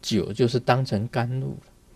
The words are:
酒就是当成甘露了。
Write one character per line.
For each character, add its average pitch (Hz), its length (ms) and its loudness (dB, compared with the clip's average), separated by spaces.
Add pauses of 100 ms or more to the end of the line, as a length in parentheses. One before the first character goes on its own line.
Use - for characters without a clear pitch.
酒 101 300 0
就 120 160 2
是 123 120 2
当 131 260 2
成 104 240 -2
甘 123 320 -2
露 135 80 -4
了。 - 220 -12 (240)